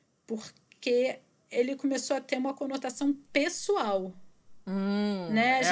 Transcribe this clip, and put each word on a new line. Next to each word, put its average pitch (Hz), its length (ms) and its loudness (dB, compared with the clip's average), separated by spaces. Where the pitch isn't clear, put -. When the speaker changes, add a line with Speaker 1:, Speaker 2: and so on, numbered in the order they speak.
Speaker 1:
porque - 920 -2
ele 254 240 0
começou 269 400 0
a 269 60 -2
ter 269 160 -4
uma 269 160 -2
conotação 269 600 -2
pessoal. 254 800 0
Speaker 2:
Hum, 196 640 0
Speaker 1:
Né? 240 240 4
A - 20 2
Speaker 2:
é, 254 40 2
o - 100 2